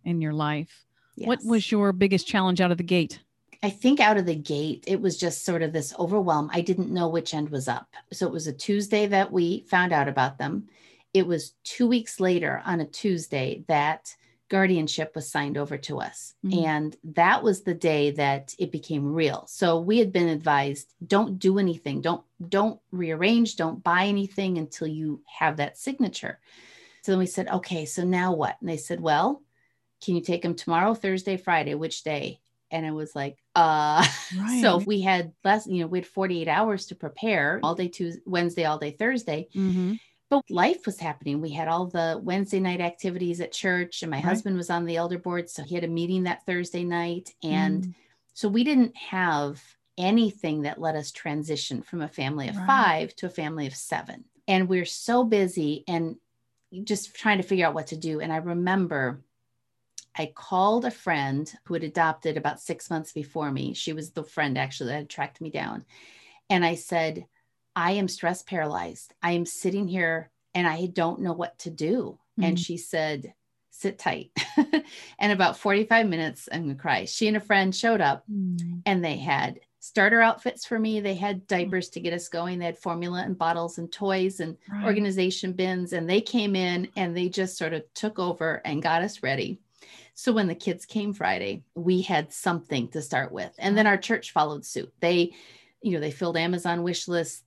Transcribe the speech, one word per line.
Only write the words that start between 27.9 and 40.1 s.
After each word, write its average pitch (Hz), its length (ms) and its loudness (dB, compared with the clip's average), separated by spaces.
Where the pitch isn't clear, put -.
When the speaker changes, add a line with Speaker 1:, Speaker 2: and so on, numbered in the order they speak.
Speaker 2:
now 180 300 2
what?" 151 260 0
And - 100 -8
they 165 80 -4
said, 170 240 -6
"Well, 165 420 2
can 180 140 -2
you 170 60 0
take 170 200 -2
them 170 140 -2
tomorrow, 170 400 2
Thursday, 190 420 -2
Friday? 160 380 0
Which 160 280 -6
day?" 156 360 -6
And 160 160 -4
I 156 40 -4
was 156 240 -6
like, 143 220 -6
"Uh," 156 480 6
<laughs> - 140 -10
Speaker 1:
Right. 226 260 0
Speaker 2:
so 196 160 6
we 196 240 2
had 180 300 2
less, 208 240 4
you 185 140 0
know, 165 60 -2
we 180 120 0
had 175 80 -8
forty-eight 180 400 -2
hours 190 400 0
to - 80 -14
prepare 160 640 0
all 165 140 0
day 185 120 -2
Tues-, 175 380 -6
Wednesday, 175 400 0
all 151 140 0
day 147 120 -6
Thursday. 214 640 -2
Speaker 1:
Mm-hmm. 185 380 0